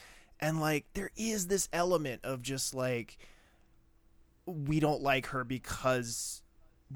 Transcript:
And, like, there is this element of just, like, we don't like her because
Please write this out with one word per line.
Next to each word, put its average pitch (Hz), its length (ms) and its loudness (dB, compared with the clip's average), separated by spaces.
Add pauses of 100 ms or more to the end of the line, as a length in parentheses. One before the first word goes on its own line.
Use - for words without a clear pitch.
(400)
And, 156 220 0
like, 151 320 2
there 196 220 -6
is 214 320 -2
this 190 260 0
element 165 500 0
of 127 200 -4
just, 135 320 -4
like, 127 420 -2 (1300)
we 151 340 0
don't 147 220 4
like 135 260 4
her 131 160 -2
because 123 1000 -2 (540)